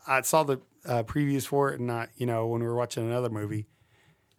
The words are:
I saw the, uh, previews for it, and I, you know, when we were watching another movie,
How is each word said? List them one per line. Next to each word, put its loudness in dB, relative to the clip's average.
I 4
saw 4
the, 0
uh, 2
previews 0
for 2
it, -6
and -2
I, -4
you -2
know, 0
when 0
we -2
were -2
watching -2
another 0
movie, -4